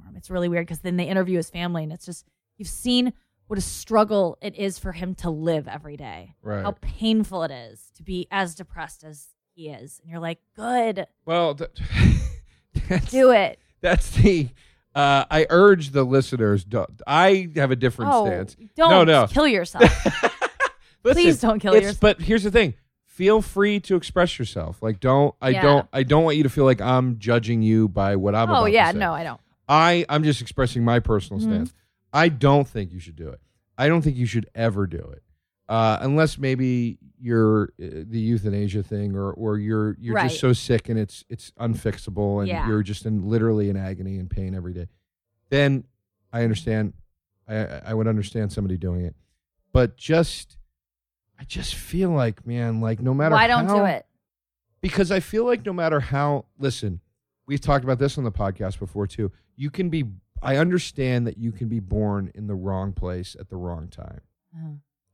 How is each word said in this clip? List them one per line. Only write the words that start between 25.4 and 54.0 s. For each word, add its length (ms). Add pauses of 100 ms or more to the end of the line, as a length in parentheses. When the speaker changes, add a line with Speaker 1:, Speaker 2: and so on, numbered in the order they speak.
Speaker 2:
I 100
Speaker 1:
Yeah. 120
Speaker 2:
don't, 300
I 100
don't 220
want 120
you 80
to 40
feel 160
like 160
I'm 380
judging 440
you 260
by 280
what 180
I'm 140
Speaker 1:
Oh, 60
Speaker 2:
about 100
to 80
Speaker 1:
yeah, 200
Speaker 2:
say. 60
Speaker 1:
no, 140
I 100
don't. 180 (280)
Speaker 2:
I, 400
I'm 160
just 160
expressing 440
my 160
personal 400
Speaker 1:
Mm-hmm. 120
Speaker 2:
stance. 220 (380)
I 160
don't 380
think 260
you 80
should 160
do 120
it. 120 (360)
I 120
don't 140
think 140
you 100
should 280
ever 320
do 120
it. 240 (460)
Uh, 320
unless 380
maybe 600 (220)
you're, 440 (180)
uh, 240
the 140
euthanasia 640
thing 320
or, 180
or 260
you're, 400
you're 180
just 180
Speaker 1:
Right. 60
Speaker 2:
so 120
sick 360
and 100
it's, 300
it's 300
unfixable 840
and 80
Speaker 1:
Yeah. 200
Speaker 2:
you're 140
just 240
in, 220
literally 400
in 80
agony 420
and 120
pain 240
every 200
day. 140 (600)
Then 340 (480)
I 120
understand. 480 (560)
I, 80
I, 300
I 80
would 140
understand 440
somebody 240
doing 300
it. 80 (580)
But 240
just, 600 (840)
I 40
just 300
feel 360
like, 360
man, 340
like, 200
no 140
matter 200
Speaker 1:
Why 140
don't 180
Speaker 2:
how 120
Speaker 1:
do 80
it? 200 (760)